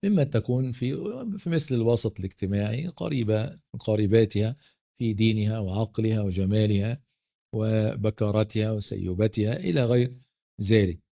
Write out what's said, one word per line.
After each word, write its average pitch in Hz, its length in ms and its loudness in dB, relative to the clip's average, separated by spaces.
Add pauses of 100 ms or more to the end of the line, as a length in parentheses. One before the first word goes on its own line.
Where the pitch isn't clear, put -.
مما 202 200 4
تكون 127 480 0
في، 123 240 -4 (440)
في 175 100 -8
مثل 147 260 -2
الوسط 113 440 0
الاجتماعي، 101 680 -4
قريبة 110 580 -2 (280)
من - 60 -12
قريباتها 107 760 2 (420)
في 113 160 -2
دينها 110 460 2
وعقلها 107 640 -2
وجمالها 104 800 0 (500)
وبكارتها 107 1200 0
وسيوبتها 104 840 -2
إلى 151 280 0
غير 123 320 2 (440)
ذلك 98 380 4 (120)